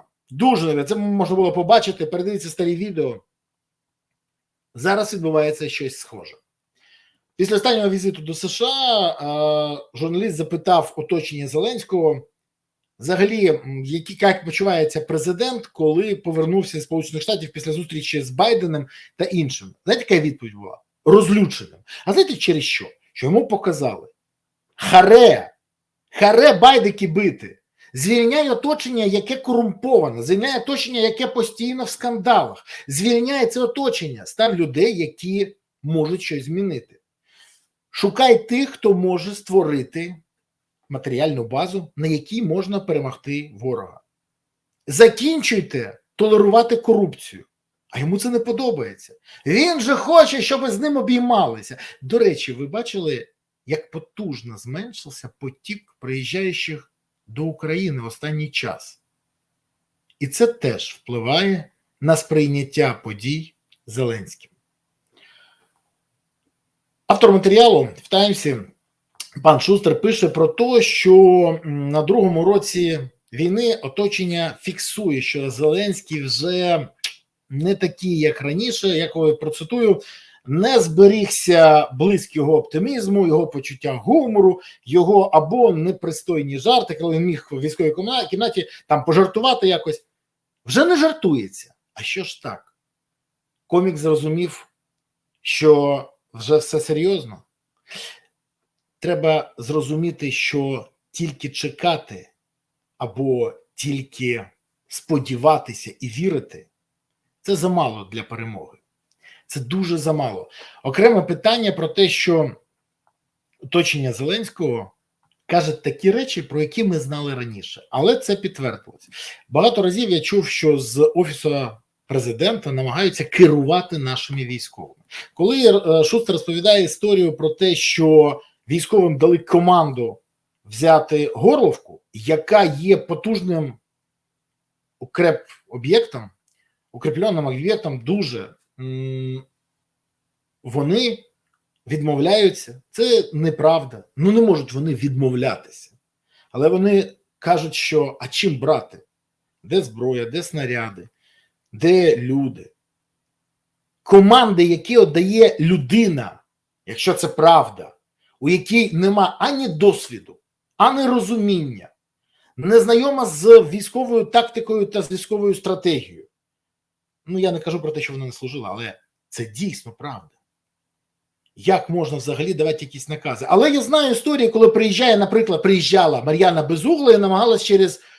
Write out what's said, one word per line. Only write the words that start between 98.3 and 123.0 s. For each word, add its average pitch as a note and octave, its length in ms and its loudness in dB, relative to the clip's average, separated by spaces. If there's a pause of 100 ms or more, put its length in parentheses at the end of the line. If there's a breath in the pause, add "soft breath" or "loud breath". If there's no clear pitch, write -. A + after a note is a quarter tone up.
Треба D#3 580 -2
зрозуміти, D3+ 760 -6
що C3+ 580 -6 (220)
тільки D#3+ 380 -8
чекати - 800 -8 (680)
або B2 560 -4 (220)
тільки C3 720 -8 (380)
сподіватися C#3 1120 -2
і C3 80 -12
вірити, D3 600 -8 (760)
це G3 140 -4
замало C#3+ 560 -4
для A2 120 -12
перемоги. A2+ 540 -16 (720 soft breath)
Це C#3+ 120 -10
дуже E3+ 380 -4
замало. C#3 520 -4 (340 loud breath)
Окреме F#3+ 380 4
питання G#3+ 500 -2
про E3 160 -4
те, F#3 220 2
що E3 460 0 (1080)
оточення C#3 500 -2
Зеленського C#3 800 -6 (540)
каже D#3+ 260 0
такі D3+ 400 -2
речі, B3 300 -4
про D3 200 -6
які D#3 220 -4
ми F3 160 0
знали C#3+ 360 -8
раніше. A2+ 560 -14
Але F3 260 2
це G3+ 180 -2
підтвердилось. - 760 -10 (400 loud breath)
Багато G#3 320 2
разів F#3+ 280 0
я E3 120 2
чув, G3 260 -2
що D3+ 320 0
з C3+ 360 2
Офісу D3 560 -4 (360)
Президента C3+ 640 -4
намагаються C3 540 -4